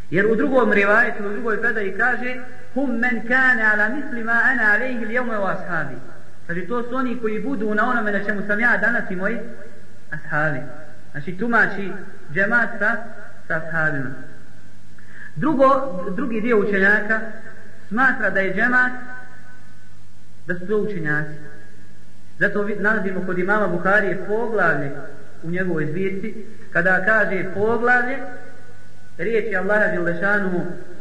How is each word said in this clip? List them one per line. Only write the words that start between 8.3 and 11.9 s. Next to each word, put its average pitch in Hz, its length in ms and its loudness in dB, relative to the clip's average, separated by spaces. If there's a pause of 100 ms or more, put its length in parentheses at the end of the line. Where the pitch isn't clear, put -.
sam 208 120 0
ja 226 180 4
danas 214 340 0
i 185 40 -2
moji 202 220 -2 (760)
ashabi. 156 480 0 (520)
Znači, 170 260 -2
tumači 202 540 2 (420)